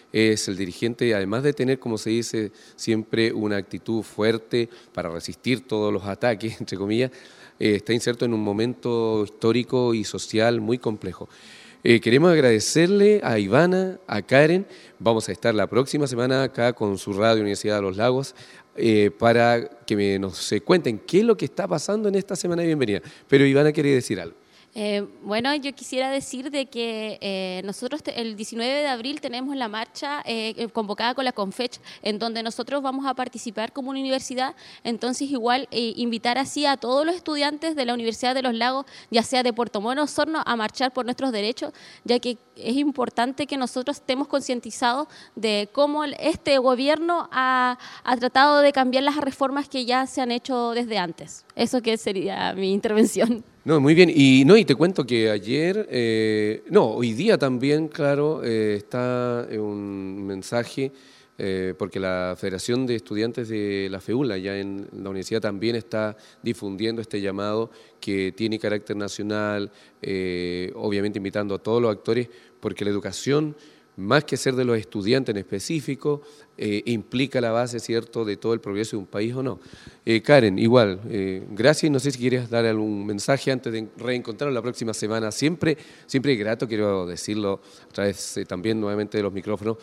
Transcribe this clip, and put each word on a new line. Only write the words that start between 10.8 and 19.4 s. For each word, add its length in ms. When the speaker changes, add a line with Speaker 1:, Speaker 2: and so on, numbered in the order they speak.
Speaker 1:
Eh, 160
queremos 320
agradecerle 920
a 160
Ivana, 680
a 160
Karen. 460
Vamos 300
a 20
estar 220
la 120
próxima 400
semana 380
acá 300
con 260
su 140
radio 280
Universidad 360
de 40
los 160
Lagos, 380
eh, 420
para 500